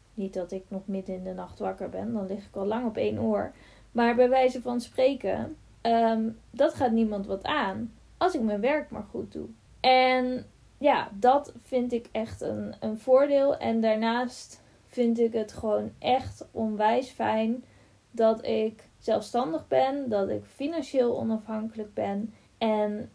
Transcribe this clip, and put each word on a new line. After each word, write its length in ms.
niet 200
dat 180
ik 160
nog 180
midden 300
in 80
de 100
nacht 260
wakker 300
ben, 240
dan 140
lig 180
ik 100
al 100
lang 200
op 120
één 240
oor. 320
Maar 240
bij 140
wijze 320
van 200
spreken, 720
ehm, 480
dat 220
gaat 180
niemand 340
wat 180
aan 500
als 180
ik 60
mijn 200
werk 280
maar 200
goed 220
doe. 160
En 680
ja, 320
dat 420
vind 320
ik 180
echt 300
een, 380
een 180
voordeel. 600
En 240
daarnaast 800
vind 320
ik 140
het 180
gewoon 480
echt 520
onwijs 580
fijn 540
dat 340
ik 380
zelfstandig 720
ben, 420
dat 200
ik 160
financieel 760
onafhankelijk 720
ben 400
en 580